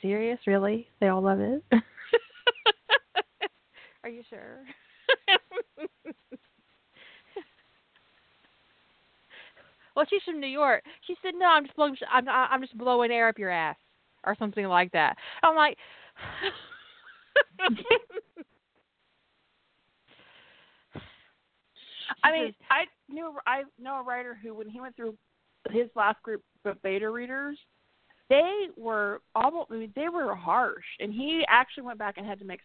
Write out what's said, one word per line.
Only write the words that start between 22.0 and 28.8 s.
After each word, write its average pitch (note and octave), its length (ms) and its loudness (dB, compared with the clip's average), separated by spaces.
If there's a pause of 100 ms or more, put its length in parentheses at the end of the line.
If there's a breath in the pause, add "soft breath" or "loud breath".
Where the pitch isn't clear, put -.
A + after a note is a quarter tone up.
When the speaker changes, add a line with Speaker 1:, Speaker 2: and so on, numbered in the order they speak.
Speaker 2:
I D4+ 80 6
mean, - 160 0
Speaker 1:
Just G#3+ 100 -12 (120)
Speaker 2:
I D4+ 160 2 (260)
knew, D#4 220 -10 (120)
I C4+ 180 -2 (160)
know C4 200 -10
a B3+ 40 -12
writer B3 380 -10
who, A3 120 -14
when G#3+ 160 -14
he A3+ 120 -16
went B3+ 140 -16
through A3+ 200 -10 (560)
his A#3 240 0
last G#3+ 280 0
group A3 180 -10 (240)
of G3 160 -6
beta G3+ 280 -4
readers, C4 480 -8 (720)
they F4+ 380 4 (100)
were G#3+ 440 -4 (140)